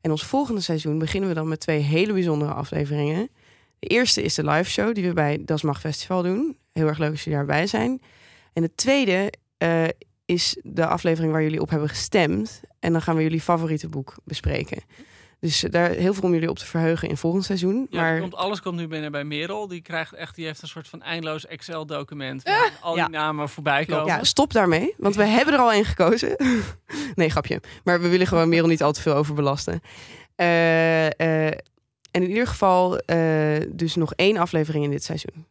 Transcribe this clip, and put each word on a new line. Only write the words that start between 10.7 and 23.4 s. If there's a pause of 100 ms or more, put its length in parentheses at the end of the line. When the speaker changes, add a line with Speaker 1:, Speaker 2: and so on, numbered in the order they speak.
Speaker 1:
aflevering
waar
jullie
op
hebben
gestemd. (180)
En
dan
gaan
we
jullie
favoriete
boek
bespreken. (580)
Dus,
eh,
daar
heel
veel
om
jullie
op
te
verheugen
in
volgend
seizoen.
Speaker 2:
Ja,
Speaker 1:
Maar
Speaker 2:
er
komt,
alles
komt
nu
binnen
bij
Merel.
Die
krijgt
echt,
die
heeft
een
soort
van
eindeloos
Excel-document
Speaker 3:
Ja.
Speaker 2:
waar (100)
al
die
Speaker 4:
Ja.
Speaker 2:
namen